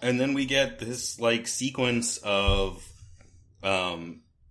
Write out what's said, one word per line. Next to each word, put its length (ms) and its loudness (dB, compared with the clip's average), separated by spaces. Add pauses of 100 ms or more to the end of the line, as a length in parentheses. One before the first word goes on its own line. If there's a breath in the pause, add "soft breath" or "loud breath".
and 180 2
then 140 2
we 120 0
get 320 2
this, 420 -8
like, 280 2
sequence 720 0
of, 680 2 (760)
um, 580 -2 (300)